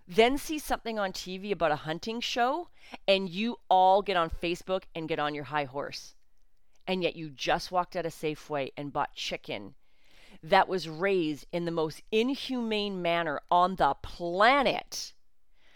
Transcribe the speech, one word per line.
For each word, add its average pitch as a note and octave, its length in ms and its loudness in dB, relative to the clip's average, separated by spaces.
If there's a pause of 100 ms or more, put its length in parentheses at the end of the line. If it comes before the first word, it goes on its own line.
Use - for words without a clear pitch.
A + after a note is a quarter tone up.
then A3+ 320 4
see D4+ 220 -6
something A3+ 400 -6
on F#3+ 140 -4
T F#3 240 -8
V G3 160 -4
about E3 180 2
a D3 60 2
hunting F3 420 -6
show, C4 480 0 (400)
and F#3+ 220 4
you G#3+ 280 -4 (120)
all F#3 320 8
get F#3+ 160 0
on E3 120 2
Facebook F#3 540 -2 (100)
and D#3+ 140 -6
get D#3 100 -2
on D3 160 -2
your D3 120 -8
high D3 180 0
horse. C3+ 520 -8 (720)
And F#3 160 0
yet E3 140 0
you D#3 140 -10
just D3+ 420 -2
walked F3+ 240 -2
out E3+ 100 -4
of D#3+ 80 -4
Safeway D3+ 640 -4
and C#3+ 160 -8
bought C#3+ 240 -4
chicken G#2+ 600 -8 (680)
that F3+ 240 6
was E3 220 -2
raised D#3+ 640 0
in E3+ 100 -2
the E3+ 80 -2
most D#3+ 300 -4 (100)
inhumane A3 880 -2
manner E3+ 380 0 (100)
on F3+ 260 4
the C#3+ 260 4
planet. G3+ 1120 2 (640)